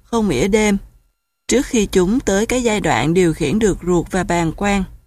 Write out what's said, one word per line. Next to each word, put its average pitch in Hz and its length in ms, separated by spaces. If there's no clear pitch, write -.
không 220 260
mỉa 151 200
đêm, 214 300
trước 247 180
khi 214 200
chúng 190 340
tới 202 260
cái 254 160
giai 214 180
đoạn 147 340
điều 175 200
khiển 156 240
được 208 240
ruột 175 280
và 185 140
bàng 170 280
quang. 202 320